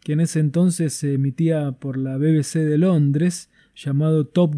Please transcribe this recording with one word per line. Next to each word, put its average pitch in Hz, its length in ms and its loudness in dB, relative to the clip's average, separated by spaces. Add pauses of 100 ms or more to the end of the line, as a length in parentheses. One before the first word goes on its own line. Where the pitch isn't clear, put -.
que 151 100 -6
en 151 80 0
ese 165 200 0
entonces 165 520 0
se 143 220 -4
emitía 143 580 -2
por 131 240 -8
la 131 220 -6
B 151 140 2
B 156 100 2
C 160 240 -2
de 151 100 0
Londres, 160 760 2 (240)
llamado 151 520 0
Top 165 320 0